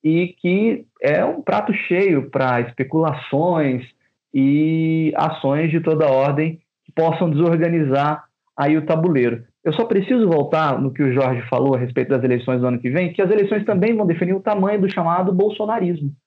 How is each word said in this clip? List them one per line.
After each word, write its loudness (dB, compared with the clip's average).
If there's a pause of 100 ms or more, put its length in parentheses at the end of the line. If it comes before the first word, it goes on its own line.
e 0
que 0 (140)
é 2
um -4
prato -2
cheio 0
pra 0
especulações -2 (480)
e 2
ações 0
de 0
toda 2
ordem 0 (260)
que -20
possam 0
desorganizar 0 (320)
aí 2
o -2
tabuleiro. 0 (180)
Eu -2
só 0
preciso 2
voltar 0
no -2
que -4
o 2
Jorge 0
falou 0
a 0
respeito -4
das 0
eleições 0
do 0
ano -2
que -4
vem, -2
que -2
as 2
eleições 0
também 0
vão 0
definir 0
o -2
tamanho 0
do 0
chamado 0
bolsonarismo -2 (160)